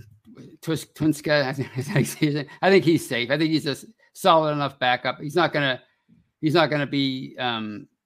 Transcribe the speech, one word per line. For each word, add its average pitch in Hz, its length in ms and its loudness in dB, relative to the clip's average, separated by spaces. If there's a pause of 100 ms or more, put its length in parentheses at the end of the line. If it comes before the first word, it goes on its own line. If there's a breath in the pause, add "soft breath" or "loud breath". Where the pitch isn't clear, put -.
(640)
Twisk-, - 320 -6
Twinska, 151 500 0
I 131 80 -4
think, 131 1000 -4
<laughs> - 0 - (100)
I 185 100 4
think 185 140 6
he's 160 220 2
safe. 120 240 -4
I 147 80 0
think 156 120 0
he's 156 160 0
a 143 40 0
s-, - 160 -8 (260 soft breath)
solid 160 400 4
enough 143 280 -4
backup. 127 400 0
He's 151 160 -10
not 165 160 2
gonna, 139 280 -2 (600)
he's 156 140 0
not 160 160 4
gonna 147 160 -2
be, 139 520 -4
um, 110 480 -6 (200)